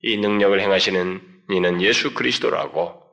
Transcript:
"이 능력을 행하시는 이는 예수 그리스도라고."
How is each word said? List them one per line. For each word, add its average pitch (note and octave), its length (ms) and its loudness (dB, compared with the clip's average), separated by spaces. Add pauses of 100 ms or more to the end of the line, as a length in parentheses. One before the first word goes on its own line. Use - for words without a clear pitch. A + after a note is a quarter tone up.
"이 A2 160 -2
능력을 G#2 420 2
행하시는 F#2+ 880 -2
이는 F2+ 320 0
예수 A#2 320 0
그리스도라고." - 880 -4 (140)